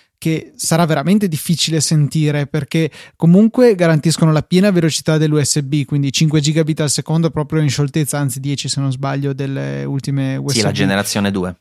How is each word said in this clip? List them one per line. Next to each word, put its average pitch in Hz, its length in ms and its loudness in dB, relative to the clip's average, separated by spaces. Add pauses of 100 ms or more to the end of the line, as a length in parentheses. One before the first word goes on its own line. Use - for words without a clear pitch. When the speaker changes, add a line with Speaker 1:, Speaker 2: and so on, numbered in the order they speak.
(200)
Speaker 1:
che 160 360 -4
sarà 170 280 0
veramente 165 440 0
difficile 160 520 -2
sentire, 147 680 0
perché 156 420 -2 (240)
comunque 214 640 6
garantiscono 165 560 2
la 151 100 2
piena 190 300 2
velocità 165 440 0
dell'U 151 240 2
S 147 220 0
B, 139 220 -2
quindi 139 260 -2
cinque 156 300 2
gigabit 156 400 0
al 151 100 -2
secondo 156 400 -2
proprio 156 320 -2
in 147 60 2
scioltezza, 143 500 -2
anzi 135 220 -4
dieci 139 280 -6
se 135 120 -4
non 135 100 -2
sbaglio, 139 420 -4
delle 139 520 -6
ultime 139 500 -4
U 139 140 -6
S 139 60 -2
B. - 20 -2
Speaker 2:
Sì, 110 60 0
la 101 100 0
generazione 101 580 0
due. 92 300 -6